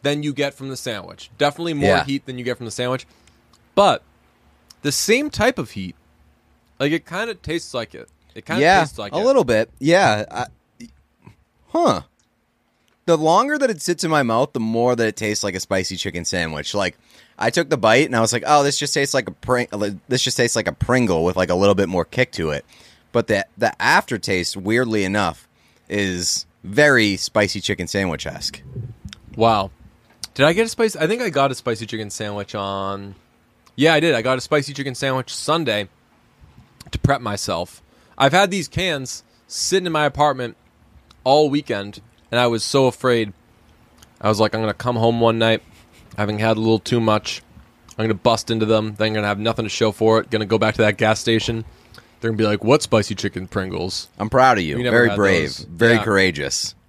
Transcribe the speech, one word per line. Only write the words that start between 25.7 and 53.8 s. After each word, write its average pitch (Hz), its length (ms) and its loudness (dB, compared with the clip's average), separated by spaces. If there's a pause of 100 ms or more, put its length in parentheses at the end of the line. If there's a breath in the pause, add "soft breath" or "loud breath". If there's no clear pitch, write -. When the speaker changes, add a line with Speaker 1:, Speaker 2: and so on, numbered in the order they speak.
Speaker 2:
is 92 580 -4 (160)
very 110 540 4
spicy 101 440 -2
chicken 90 280 -4
sandwich-esque. 82 720 -6 (760)
Speaker 1:
Wow. 110 360 2 (640)
Did 139 120 2
I 160 60 4
get 220 140 0
a - 20 -6
spicy, 220 300 -2
I 156 100 0
think 233 140 -2
I 214 80 -4
got 139 200 2
a 127 60 -6
spicy 113 300 -6
chicken 107 240 -8
sandwich 104 440 -8
on, 98 640 -6 (580)
yeah, 156 200 4
I 151 60 2
did. 160 140 2
I 113 80 -2
got 127 160 0
a - 20 -6
spicy 143 340 -2
chicken 135 200 -8
sandwich 131 400 -4
Sunday 120 540 -2 (1000)
to - 80 -6
prep 135 220 0
myself. 101 600 -6 (340 soft breath)
I've 135 160 4
had 185 180 4
these 180 160 -4
cans 156 560 -6 (240 soft breath)
sitting - 400 -2
in 170 60 -4
my 151 120 2
apartment 143 520 0 (640)
all 147 280 6
weekend, 104 500 -4 (300)
and 117 100 2
I 123 80 4
was 117 160 0
so 135 220 4
afraid. 117 460 0 (880)
I - 80 0
was 104 120 2
like, 107 140 2
"I'm 110 60 -2
gonna 107 140 -2
come 120 220 -2
home 117 240 2
one 113 180 4
night, 113 240 2 (540 soft breath)
having 104 220 -2
had 110 180 2
a 110 40 -4
little 110 180 4
too 120 220 0
much. 107 420 0 (540)
I'm 110 80 -2
gonna 110 100 0
bust 113 360 0
into 110 160 0
them. 107 300 0
Then 107 120 0
I'm 110 60 -4
gonna 107 120 -2
have 104 120 -2
nothing 113 260 -2
to 104 60 -6
show 110 220 0
for 110 280 4
it. - 100 -8
Gonna 107 160 -2
go 107 120 0
back 110 180 2
to 113 60 2
that 107 140 2
gas 110 240 2
station. 113 440 -2 (560 soft breath)
They're 117 100 -2
gonna 107 80 -4
be 110 60 2
like, - 200 -2
'What 131 180 4
spicy 110 320 0
chicken 92 340 -6
Pringles?'" 95 600 -6 (100)